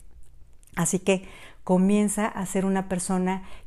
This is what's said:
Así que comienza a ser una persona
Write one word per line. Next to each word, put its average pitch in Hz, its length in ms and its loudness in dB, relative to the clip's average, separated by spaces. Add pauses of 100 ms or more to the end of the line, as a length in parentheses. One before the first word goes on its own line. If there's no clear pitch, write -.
(760)
Así 170 220 2
que 190 300 0 (360)
comienza 202 600 4
a 196 220 -4
ser 190 180 0
una 190 240 0
persona 185 540 0 (240)